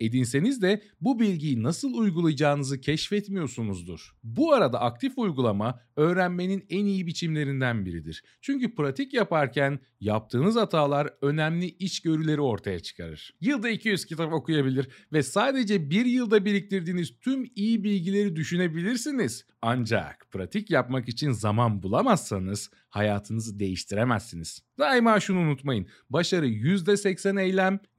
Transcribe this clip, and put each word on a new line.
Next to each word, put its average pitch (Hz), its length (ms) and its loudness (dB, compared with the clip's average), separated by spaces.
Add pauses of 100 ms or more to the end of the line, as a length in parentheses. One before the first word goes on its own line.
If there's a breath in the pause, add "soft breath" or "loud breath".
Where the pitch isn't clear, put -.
edinseniz 131 640 2
de 202 200 2 (180 loud breath)
bu 226 200 0
bilgiyi 156 420 0
nasıl 202 320 -2
uygulayacağınızı 147 840 2
keşfetmiyorsunuzdur. 147 1400 -4
Bu 226 280 2
arada 131 280 4
aktif 175 380 -2
uygulama 123 640 0 (160 soft breath)
öğrenmenin 180 760 0
en 196 140 0
iyi 190 220 0
biçimlerinden 139 800 -2
biridir. 82 380 -8 (160 soft breath)
Çünkü 262 340 -4
pratik 156 400 -4
yaparken 143 640 2 (220 soft breath)
yaptığınız 120 560 0
hatalar 147 540 2 (120)
önemli 156 440 0
içgörüleri 160 720 -2
ortaya 101 400 -2
çıkarır. - 600 -14
Yılda 233 280 0
iki 226 200 -2
yüz 196 160 0
kitap 160 280 -4
okuyabilir 135 560 0 (240 loud breath)
ve 151 100 4
sadece 208 680 2
bir 220 160 2
yılda 226 380 2
biriktirdiğiniz 190 760 -2
tüm 262 340 -4
iyi 214 300 0
bilgileri 196 520 0
düşünebilirsiniz. 175 1120 -2 (160)
Ancak 113 680 -2
pratik 131 400 -6
yapmak 127 380 0
için 135 240 -2
zaman 107 500 0
bulamazsanız 101 880 0 (180 soft breath)
hayatınızı 104 720 -4
değiştiremezsiniz. 98 1040 -4 (160)
Daima 240 420 4
şunu 185 180 0
unutmayın. 139 480 0 (240 loud breath)
Başarı 165 360 2
yüzde 160 500 2
seksen 196 400 0
eylem, 190 440 2 (180)